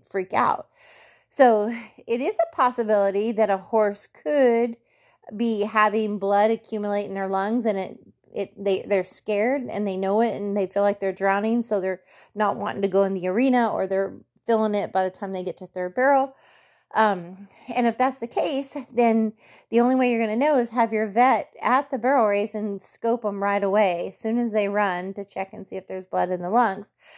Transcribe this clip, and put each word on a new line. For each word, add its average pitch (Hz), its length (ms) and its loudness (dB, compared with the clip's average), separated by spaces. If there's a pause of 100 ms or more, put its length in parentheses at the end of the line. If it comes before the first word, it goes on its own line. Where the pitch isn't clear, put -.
freak 185 300 -6
out. - 340 0 (640)
So 226 420 6 (340)
it 233 140 -2
is 330 180 -2
a 659 160 -2
possibility 214 800 0
that 214 160 2
a 196 80 2
horse 202 500 0
could 240 680 2 (580)
be 214 280 0
having 214 560 2
blood 202 320 4
accumulate 208 560 -4
in 196 80 -10
their 196 140 -4
lungs, 208 360 -2
and 208 140 0
it, - 200 -8 (340)
it, - 320 -8
they, 196 180 0
they're 190 200 0
scared 220 640 -2
and 208 160 -4
they 190 120 -4
know 196 240 0
it 226 160 0
and 202 200 -4
they 190 120 -2
feel 202 160 -2
like 202 160 0
they're 190 120 -2
drowning, 202 500 0
so 220 180 -2
they're 185 220 -6 (300)
not 208 220 0
wanting 196 280 -6
to 196 40 0
go 190 160 4
in 196 100 0
the 185 140 -4
arena, 240 460 2
or 190 160 -2
they're 190 260 -2 (320)
feeling 214 300 0
it 190 160 -4
by 190 100 0
the 185 80 0
time 190 220 -10
they 185 100 -6
get 180 140 -6
to 185 100 -16
third 180 300 -8
barrel. 269 360 2 (640)
Um, 196 540 0 (260)
and 240 140 2
if 233 100 -4
that's 262 220 0
the 233 80 -8
case, 294 480 -4 (160)
then 226 400 4 (380)
the 226 100 4
only 247 160 4
way 254 140 2
you're 226 140 0
gonna 214 120 -2
know 285 220 2
is 240 120 0
have 226 220 0
your 214 160 0
vet 226 520 2
at 262 300 0
the 262 80 -4
barrel 247 280 2
race 202 280 0
and 202 260 -6
scope 233 440 -4
'em 202 180 -4
right 202 200 0
away 190 460 2
as 185 100 -14
soon 226 200 -2
as 233 140 -2
they 208 160 0
run 196 460 -2
to 202 100 -10
check 190 280 -10
and - 140 -14
see 185 100 -12
if 185 120 -12
there's 185 180 -10
blood 180 240 -2
in 180 100 -4
the 175 100 -6
lungs. 214 380 0 (300)